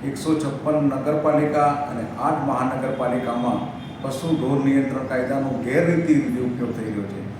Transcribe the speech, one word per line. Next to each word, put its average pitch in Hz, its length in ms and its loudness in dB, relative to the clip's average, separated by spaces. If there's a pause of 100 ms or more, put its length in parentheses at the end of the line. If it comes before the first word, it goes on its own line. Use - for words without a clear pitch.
એકસો 156 260 -2
છપ્પન 151 540 0
નગરપાલિકા 147 800 2 (160)
અને 117 180 -6 (140)
આઠ 143 260 0
મહાનગરપાલિકામાં 123 1120 0 (460)
પશુ 139 260 -4
ઢોર 139 320 2
નિયંત્રણ 135 480 2
કાયદાનો 135 400 0 (160)
ગેરરીતિ 160 480 4
રીતે 123 320 2
ઉપયોગ 123 300 -2
થઈ 110 160 -6
રહ્યો 101 180 -4
છે. 95 140 -8 (160)